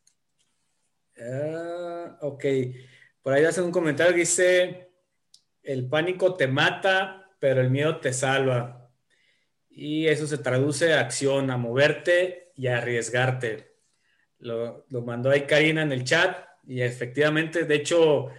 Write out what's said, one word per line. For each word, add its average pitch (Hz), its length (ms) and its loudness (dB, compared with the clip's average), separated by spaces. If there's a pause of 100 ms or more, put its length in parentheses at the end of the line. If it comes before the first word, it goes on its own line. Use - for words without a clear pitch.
(1160)
eh, 170 880 -8 (160)
ok, 139 240 -8 (760)
por 135 100 -2
ahí 143 120 6
hacen 170 200 0
un 170 80 -4
comentario 165 400 2
que 170 80 2
dice, 180 680 2 (720)
"El 127 260 -6
pánico 180 460 0
te 131 140 0
mata, 185 880 0
pero 131 220 2
el 127 100 2
miedo 151 280 0
te 131 140 -2
salva". 131 760 -2 (800)
Y 151 360 -4
eso 151 200 2
se 143 120 -4
traduce 139 540 2
a 139 80 4
acción, 135 500 0
a 123 60 -2
moverte 147 1000 0
y 127 100 -6
a 123 120 0
arriesgarte. 120 920 -2 (680)
Lo, 117 480 -8
lo 123 140 -8
mandó 120 280 -4
ahí 139 120 4
Karina 156 400 2
en 147 100 -2
el 127 120 -4
chat 170 320 2 (300)
y 127 160 -8
efectivamente, 151 840 -2
de 147 120 2
hecho, 151 500 4 (120)